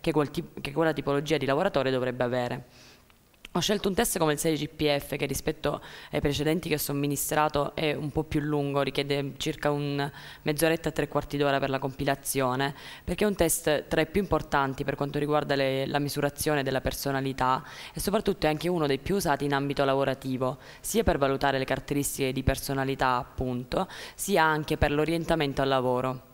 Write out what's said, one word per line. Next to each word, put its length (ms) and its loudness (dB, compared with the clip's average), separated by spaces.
che 100 0
quel 220 0
tip-, 280 -8
che 120 -10
quella 200 2
tipologia 440 0
di 100 0
lavoratore 460 2
dovrebbe 320 0
avere. 400 -2
Ho 60 2
scelto 260 0
un 60 2
test 240 0
come 160 2
il 60 0
sedici 280 0
P 300 0
F 200 -4
che 100 -2
rispetto 560 -4
ai 100 0
precedenti 480 0
che 60 2
ho 20 -4
somministrato 960 0
è 180 0
un 180 -4
po' 140 -2
più 160 0
lungo, 400 0
richiede 560 -2
circa 340 -2
un 400 -2
mezz'oretta, 500 0
tre 160 -2
quarti 300 -4
d'ora 220 2
per 100 0
la 100 0
compilazione, 960 -2
perché 200 0
è 20 4
un 80 2
test 540 2
tra 120 2
i 60 2
più 160 -2
importanti 600 0
per 100 -2
quanto 240 -2
riguarda 360 2
le, 300 2
la 140 0
misurazione 640 0
della 180 0
personalità 840 0
e 80 -10
soprattutto 460 0
è 20 6
anche 220 0
uno 160 2
dei 100 2
più 200 -2
usati 280 2
in 80 2
ambito 320 2
lavorativo, 720 0
sia 220 0
per 160 2
valutare 400 2
le 80 0
caratteristiche 680 -2
di 100 -2
personalità 760 0
appunto, 680 -2
sia 280 2
anche 360 2
per 140 4
l'orientamento 680 0
al 80 2
lavoro. 640 0